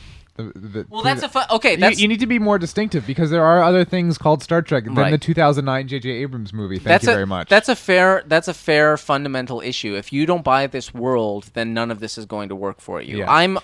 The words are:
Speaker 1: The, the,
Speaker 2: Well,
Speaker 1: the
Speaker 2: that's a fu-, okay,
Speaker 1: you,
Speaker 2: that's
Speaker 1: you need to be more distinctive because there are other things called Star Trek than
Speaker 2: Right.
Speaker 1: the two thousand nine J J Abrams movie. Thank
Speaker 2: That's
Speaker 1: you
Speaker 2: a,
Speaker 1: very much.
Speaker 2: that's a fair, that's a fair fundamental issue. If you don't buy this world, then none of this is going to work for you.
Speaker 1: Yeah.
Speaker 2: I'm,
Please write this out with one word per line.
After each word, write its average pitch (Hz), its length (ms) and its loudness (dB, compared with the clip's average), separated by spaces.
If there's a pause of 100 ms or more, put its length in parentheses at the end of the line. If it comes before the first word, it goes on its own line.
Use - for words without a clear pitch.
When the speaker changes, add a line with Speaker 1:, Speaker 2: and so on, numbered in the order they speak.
(380)
Speaker 1:
The, 110 160 -12
the, 101 360 -12
Speaker 2:
Well, 220 120 -8
Speaker 1:
the 226 40 -4
Speaker 2:
that's 262 180 0
a 277 60 -8
fu-, 233 260 0
okay, 226 160 2
Speaker 1:
you, 160 60 0
Speaker 2:
that's 190 240 4
Speaker 1:
you 208 80 4
need 220 100 0
to 254 80 0
be 233 120 0
more 208 200 2
distinctive 170 480 -4
because 151 220 -2
there 160 160 2
are 170 180 6
other 180 220 4
things 175 320 -2
called 151 260 2
Star 170 180 0
Trek 135 220 -2
than 117 100 -8
Speaker 2:
Right. 139 160 2
Speaker 1:
the 151 80 4
two 165 160 -2
thousand 147 300 2
nine 135 240 -4
J 135 120 -6
J 127 100 -8
Abrams 123 420 -8
movie. 101 240 -6
Thank 90 120 -6
Speaker 2:
That's - 180 4
Speaker 1:
you - 60 4
Speaker 2:
a, - 20 2
Speaker 1:
very 98 120 0
much. 92 220 -4
Speaker 2:
that's 202 220 4
a 233 60 0
fair, 190 520 2
that's 160 220 0
a 170 40 -6
fair 151 440 2
fundamental 135 640 -4
issue. 113 340 -6
If 101 160 -10
you 143 140 0
don't 170 180 0
buy 135 240 2
this 127 260 -10
world, 117 600 -2
then 113 200 -4
none 117 160 -2
of 107 120 -10
this 110 160 -10
is 110 80 -14
going 104 240 -10
to 98 60 -8
work 95 260 -8
for 87 200 -10
you. 69 180 -8
Speaker 1:
Yeah. 95 120 -2
Speaker 2:
I'm, 180 320 4